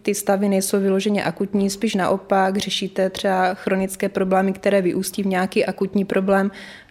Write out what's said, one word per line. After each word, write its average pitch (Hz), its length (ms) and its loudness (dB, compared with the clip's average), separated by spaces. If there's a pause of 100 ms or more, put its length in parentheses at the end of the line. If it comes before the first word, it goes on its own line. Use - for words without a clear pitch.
ty 208 120 -2
stavy 202 340 0
nejsou 196 320 2
vyloženě 196 440 0
akutní, 196 460 -2
spíš 202 240 -2
naopak, 190 600 2
řešíte 190 540 -2
třeba 185 440 0
chronické 190 540 -2
problémy, 190 440 2
které 196 300 2
vyústí 190 400 -2
v 196 40 -2
nějaký 190 380 0
akutní 196 400 -2
problém. 196 460 2 (400)